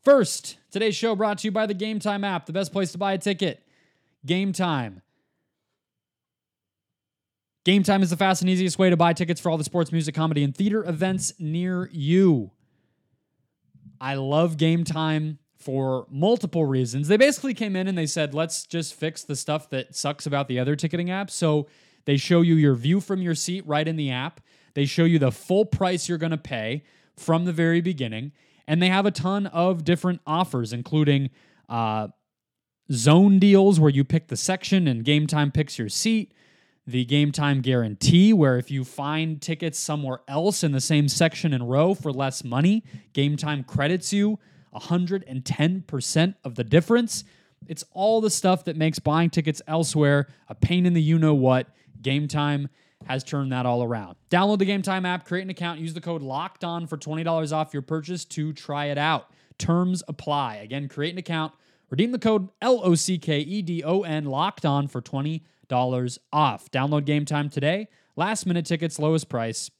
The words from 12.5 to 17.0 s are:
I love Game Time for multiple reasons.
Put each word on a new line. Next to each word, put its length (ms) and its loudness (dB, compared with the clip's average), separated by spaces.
I 140 -4
love 420 0
Game 260 2
Time 560 -4
for 560 -4
multiple 540 0
reasons. 420 -2